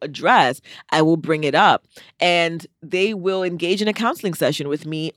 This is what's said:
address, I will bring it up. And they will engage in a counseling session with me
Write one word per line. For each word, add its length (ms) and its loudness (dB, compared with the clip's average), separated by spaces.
address, 600 2
I 100 4
will 160 4
bring 260 -2
it 120 0
up. 300 4
And 460 0
they 320 -2
will 300 -4
engage 380 -2
in 60 0
a 60 0
counseling 420 -4
session 320 -2
with 180 -6
me 320 -6